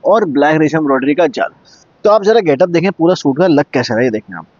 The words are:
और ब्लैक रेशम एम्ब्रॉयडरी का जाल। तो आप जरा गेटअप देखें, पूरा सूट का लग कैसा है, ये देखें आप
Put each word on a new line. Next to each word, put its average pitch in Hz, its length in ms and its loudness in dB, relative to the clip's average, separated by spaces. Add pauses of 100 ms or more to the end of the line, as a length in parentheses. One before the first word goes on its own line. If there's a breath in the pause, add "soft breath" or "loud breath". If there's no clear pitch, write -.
और 214 200 2
ब्लैक 151 360 0
रेशम 156 180 0
एम्ब्रॉयडरी 139 360 0
का 175 120 2
जाल। 127 220 -4 (560 soft breath)
तो 208 60 2
आप 208 120 2
जरा 226 180 2
गेटअप 160 280 0
देखें, 170 240 0
पूरा 175 220 0
सूट 139 240 -2
का 180 80 2
लग 147 260 2
कैसा 123 220 -4
है, 117 100 0
ये 127 60 0
देखें 104 260 -8
आप 80 100 -16 (140)